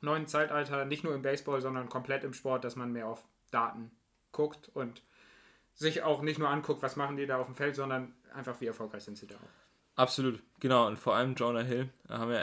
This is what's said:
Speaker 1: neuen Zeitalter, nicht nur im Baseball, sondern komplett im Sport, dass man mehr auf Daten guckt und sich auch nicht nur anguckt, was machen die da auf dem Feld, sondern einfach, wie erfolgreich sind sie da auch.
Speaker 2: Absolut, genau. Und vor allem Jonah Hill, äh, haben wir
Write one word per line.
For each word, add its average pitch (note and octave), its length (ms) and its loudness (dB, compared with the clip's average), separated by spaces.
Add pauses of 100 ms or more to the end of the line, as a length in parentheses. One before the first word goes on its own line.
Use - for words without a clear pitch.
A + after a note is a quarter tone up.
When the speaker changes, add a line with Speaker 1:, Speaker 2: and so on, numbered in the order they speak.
Speaker 1:
neuen D#3 260 0
Zeitalter, D3 580 2
nicht D3 180 -4
nur D#3+ 100 0
im C#3 80 -4
Baseball, C#3 400 0
sondern B2+ 280 -2
komplett C3+ 340 -2
im C3+ 100 -4
Sport, B2+ 300 0
dass A#2+ 120 -4
man B2 160 -4
mehr A#2 160 -4
auf A#2 160 -8 (280)
Daten A#2 400 0 (400)
guckt - 420 -2
und A#2+ 300 -6 (720)
sich D#3+ 260 2
auch D3 220 4
nicht D3+ 160 0
nur D3+ 100 4
anguckt, D3 320 0
was C3 140 -2
machen C#3+ 220 -2
die C#3 100 -2
da C3+ 100 2
auf B2+ 80 0
dem B2+ 100 -10
Feld, C#3+ 200 0
sondern C3 380 -2 (200)
einfach, B2+ 280 -8
wie B2 40 -2
erfolgreich A2 380 -6
sind G#2 140 -12
sie G#2 100 -16
da G2+ 80 -16
auch. - 640 -20
Speaker 2:
Absolut, B2+ 400 2 (180)
genau. B2 280 6
Und G#2+ 100 -2
vor A2 180 2
allem B2+ 200 2
Jonah A#2+ 260 2
Hill, B2+ 280 0 (180)
äh, A2 60 -8
haben A#2 180 -2
wir A2+ 120 2